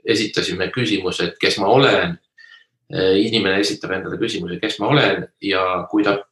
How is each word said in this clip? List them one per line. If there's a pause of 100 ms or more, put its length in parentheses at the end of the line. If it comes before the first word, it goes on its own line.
esitasime
küsimuse,
et
kes
ma
olen. (760)
Äh,
inimene
esitab
endale
küsimuse,
kes
ma
olen, (160)
ja (260)
kui
ta (160)